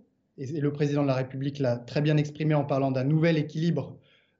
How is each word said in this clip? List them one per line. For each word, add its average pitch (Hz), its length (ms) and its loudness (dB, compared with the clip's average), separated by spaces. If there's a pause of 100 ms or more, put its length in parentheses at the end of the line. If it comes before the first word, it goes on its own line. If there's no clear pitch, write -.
(380)
et, 135 200 -8
et - 20 -4
le 143 140 0
président 147 300 0
de 143 40 2
la 135 80 2
République 135 440 -4
l'a 123 180 2
très - 240 -4
bien 151 160 4
exprimé 151 380 0
en 143 100 2
parlant 135 260 0
d'un 127 140 0
nouvel 156 320 4
équilibre, 156 600 -2 (420)